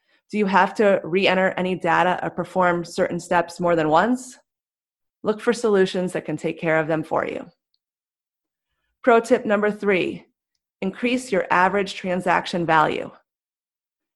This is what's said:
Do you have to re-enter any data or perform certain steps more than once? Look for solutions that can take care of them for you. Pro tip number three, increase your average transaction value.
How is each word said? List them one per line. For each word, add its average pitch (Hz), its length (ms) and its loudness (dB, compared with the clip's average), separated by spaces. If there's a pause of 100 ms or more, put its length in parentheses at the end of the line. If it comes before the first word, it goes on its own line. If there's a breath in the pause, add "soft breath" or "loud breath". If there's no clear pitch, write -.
(300)
Do 208 60 -6
you 208 80 2
have 196 300 2
to 202 300 4
re-enter 185 520 2
any 185 180 -2
data 170 480 0
or 170 60 -6
perform 175 560 0
certain 175 340 -4
steps 170 420 -2
more 175 160 2
than 156 120 0
once? 214 500 0 (840)
Look 214 180 -2
for 233 140 0
solutions 190 580 0
that - 140 -6
can 156 100 -4
take 160 240 -8
care 160 180 2
of 156 80 0
them 156 160 -2
for - 220 -2
you. - 220 -8 (1600)
Pro 226 180 6
tip 233 260 0
number 208 240 0
three, 196 560 -2 (560)
increase 240 500 -4
your 180 180 0
average 185 440 2
transaction 175 720 -2
value. 160 440 2 (1040)